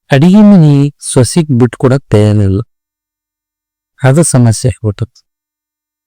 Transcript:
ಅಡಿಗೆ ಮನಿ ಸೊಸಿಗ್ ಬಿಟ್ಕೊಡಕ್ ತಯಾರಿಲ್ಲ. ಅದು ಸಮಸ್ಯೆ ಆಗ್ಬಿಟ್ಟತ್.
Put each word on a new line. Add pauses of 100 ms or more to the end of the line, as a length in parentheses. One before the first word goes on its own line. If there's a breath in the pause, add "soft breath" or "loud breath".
(120)
ಅಡಿಗೆ
ಮನಿ
ಸೊಸಿಗ್
ಬಿಟ್ಕೊಡಕ್
ತಯಾರಿಲ್ಲ. (1400)
ಅದು
ಸಮಸ್ಯೆ
ಆಗ್ಬಿಟ್ಟತ್. (880)